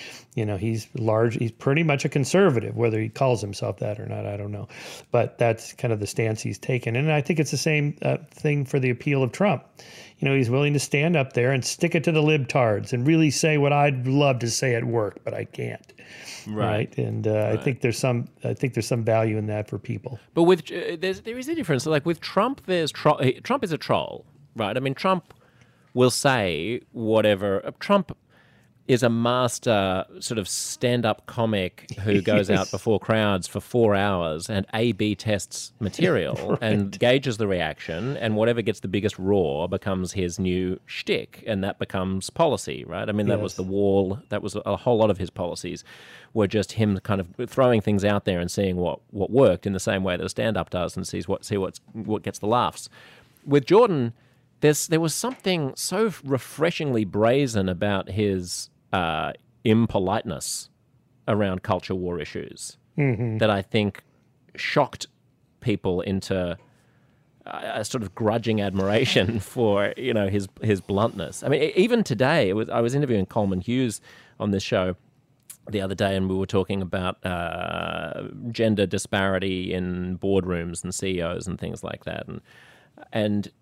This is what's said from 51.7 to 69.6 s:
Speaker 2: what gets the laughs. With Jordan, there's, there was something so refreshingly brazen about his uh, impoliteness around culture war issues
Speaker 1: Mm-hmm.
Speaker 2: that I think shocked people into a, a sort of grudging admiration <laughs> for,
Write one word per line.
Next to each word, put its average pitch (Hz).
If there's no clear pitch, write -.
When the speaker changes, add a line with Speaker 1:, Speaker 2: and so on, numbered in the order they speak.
Speaker 2:
what 107
gets -
the 101
laughs. 110
With 139
Jordan, 170
there's, 151
there 160
was 165
something 185
so 208
refreshingly 135
brazen 110
about 95
his 95
uh, 80
impoliteness 104
around 101
culture 92
war 87
issues -
Speaker 1:
Mm-hmm. 117
Speaker 2:
that 110
I 101
think 104
shocked -
people 95
into 95
a, -
a 110
sort 123
of 98
grudging 110
admiration 101
<laughs> -
for, 104